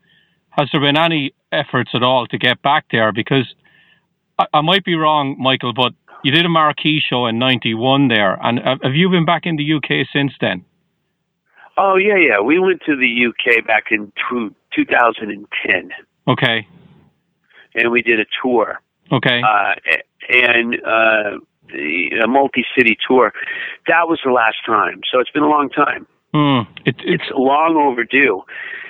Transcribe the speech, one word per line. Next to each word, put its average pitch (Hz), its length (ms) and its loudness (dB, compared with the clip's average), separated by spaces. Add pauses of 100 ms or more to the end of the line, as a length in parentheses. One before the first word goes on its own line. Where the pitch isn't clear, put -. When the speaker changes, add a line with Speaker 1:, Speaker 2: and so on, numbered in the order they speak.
(520)
Speaker 1:
has 147 200 -2
there 151 100 0
been 143 160 2
any 160 360 0 (180)
efforts 139 420 -2
at 120 100 0
all 127 240 2
to 113 100 -6
get 123 240 -2
back 147 300 0
there? 110 200 2
Because 120 340 0 (920)
I, 180 160 0
I 151 80 2
might 185 220 2
be 175 120 -2
wrong, 151 440 0
Michael, 127 340 -2
but 120 200 0 (300)
you 135 80 0
did 165 140 2
a 170 40 0
marquee 156 580 0
show 123 200 0
in 113 120 -2
ninety-one 131 680 2
there, 104 340 2
and 120 180 -2
have, - 240 -2
have 131 120 -2
you 180 140 2
been 175 160 2
back 165 200 0
in 170 100 -2
the 147 80 -4
U 151 180 -2
K 147 300 -4
since 139 300 -2
then? 92 240 -4 (1120)
Speaker 2:
Oh, 190 180 2
yeah, 196 220 2
yeah. 117 240 2
We 147 180 2
went 185 280 0
to 151 80 0
the 127 120 0
U 120 260 0 (100)
K 117 180 2
back 107 300 0
in 107 200 -2 (180)
two, 117 240 -6 (220)
two 151 80 0
thousand 117 480 0
and 101 160 -14 (180)
ten. - 260 -2 (360)
Speaker 1:
Okay. 117 400 0 (1080)
Speaker 2:
And 117 180 2
we 120 100 2
did 113 180 2
a 104 60 -2 (180)
tour. 123 380 0 (320)
Speaker 1:
Okay. 123 280 0
Speaker 2:
Uh, 104 340 2 (140)
a-, 80 140 0 (260)
and, 120 460 2
uh, 110 640 0 (320)
the, 76 520 -4
a 110 40 2
multi-city 127 720 2 (100)
tour. 123 240 4 (560)
That 170 220 2
was 165 160 0
the 131 60 0
last 113 340 2
time. 98 440 0
So 127 100 2
it's 120 120 -2
been 147 120 -2
a 147 60 2
long 147 200 2
time. 147 360 -4 (280)
Speaker 1:
Hmm. 143 360 2 (160)
It, 131 140 0
it 175 220 -2
Speaker 2:
It's - 120 -10
long 147 440 2
overdue. 123 680 0 (460)